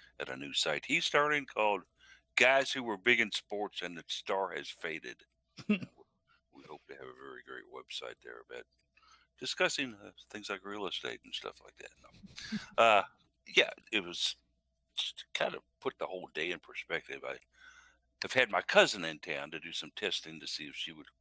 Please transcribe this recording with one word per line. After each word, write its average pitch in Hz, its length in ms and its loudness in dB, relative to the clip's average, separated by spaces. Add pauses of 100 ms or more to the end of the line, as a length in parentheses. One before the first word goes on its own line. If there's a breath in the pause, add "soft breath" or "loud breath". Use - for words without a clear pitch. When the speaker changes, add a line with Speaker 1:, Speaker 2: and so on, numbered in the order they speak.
(200 loud breath)
Speaker 1:
at 69 80 -6
a 65 80 -6
new 71 180 -8
site 76 320 2
he's 160 200 0
starting 147 400 4
called 104 380 2 (520 loud breath)
Guys 131 380 6
Who 131 100 -4
Were 110 140 -2
Big 117 240 6
in 107 100 0
Sports - 500 -4
and 87 160 -6
the 80 100 -10
Star 95 460 0
Has 71 140 -6
Faded. - 500 -8 (220)
Speaker 2:
<laughs> - 300 -8
Speaker 1:
We - 1000 -8
hope 76 200 -16
to 69 60 -14
have 67 100 -16
a 64 200 -16
very 64 240 -14
great 64 160 -14 (100)
website 64 500 -10
there 60 260 -14
about 60 160 -12 (760 soft breath)
discussing, 139 560 0 (100)
uh, 101 40 -16 (200)
things 107 200 -8
like 95 160 -6
real 101 220 -4
estate 60 360 -6
and - 100 -18
stuff - 300 -8
like - 140 -20
that. - 140 -18 (840 loud breath)
No. 113 60 8
Uh, 104 200 8 (520)
yeah, 180 140 6 (220)
it 104 120 2
was - 320 -2 (640)
just - 220 -6
to - 40 -12 (100)
kind - 220 0
of - 60 -10 (180)
put - 180 -2
the - 100 -4
whole 90 260 -8
day 80 180 -2
in 82 80 -6
perspective. - 680 -6
I 65 100 -6 (840 loud breath)
have - 120 -2
had 123 180 6
my 92 100 4
cousin 123 440 6
in 78 140 -4
town 73 320 -4
to 80 80 -6
do 80 120 -10
some 76 240 -6
testing 80 460 -4
to 71 60 -12
see - 180 -6
if 69 100 -12
she - 160 -8
would 76 160 -16 (140)